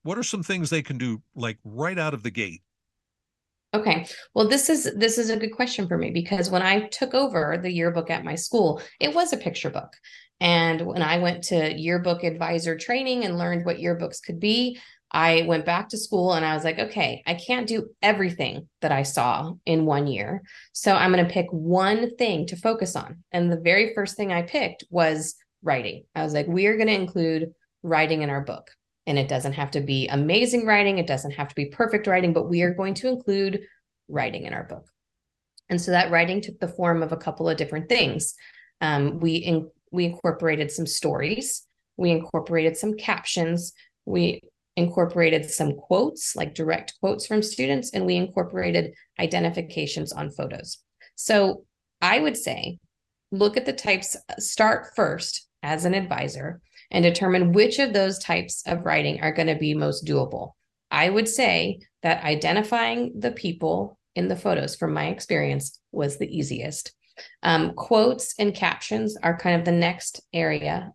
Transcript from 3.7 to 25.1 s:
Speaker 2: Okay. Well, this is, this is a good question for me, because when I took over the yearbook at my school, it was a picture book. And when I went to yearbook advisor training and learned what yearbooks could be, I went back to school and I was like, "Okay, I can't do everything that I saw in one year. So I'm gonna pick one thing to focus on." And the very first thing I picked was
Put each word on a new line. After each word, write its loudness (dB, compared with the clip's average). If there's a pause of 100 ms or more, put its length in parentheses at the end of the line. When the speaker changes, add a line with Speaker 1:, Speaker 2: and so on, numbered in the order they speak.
Speaker 2:
Okay. 2 (280)
Well, 4
this 4
is, 2
this 2
is 0
a 0
good -4
question -2
for -2
me, -2
because -2
when 2
I 2
took -4
over 0
the -4
yearbook 0
at -2
my -6
school, 2 (160)
it 0
was 2
a -2
picture -6
book. -10 (480)
And 4
when -2
I 2
went 0
to 2
yearbook -2
advisor -2
training -2
and -2
learned -2
what -2
yearbooks -4
could -10
be, 0 (340)
I 4
went 0
back 0
to -8
school 2
and 2
I 2
was -2
like, 0
"Okay, -2
I 0
can't -2
do -2 (100)
everything 0 (120)
that 2
I 2
saw 0 (120)
in 4
one 2
year. -4 (300)
So 2
I'm 6
gonna 4
pick 0
one 0
thing 0
to -8
focus -2
on." -10 (100)
And 2
the 0
very 4
first -4
thing -2
I 0
picked -4
was 0 (280)